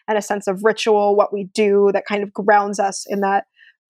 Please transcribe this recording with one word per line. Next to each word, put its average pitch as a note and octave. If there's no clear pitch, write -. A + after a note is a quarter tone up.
and A3
a G3+
sense G#3
of G3
ritual, G#3
what G3+
we G3
do G3+
that G3
kind G#3
of G3+
grounds G3+
us G3
in G3+
that G3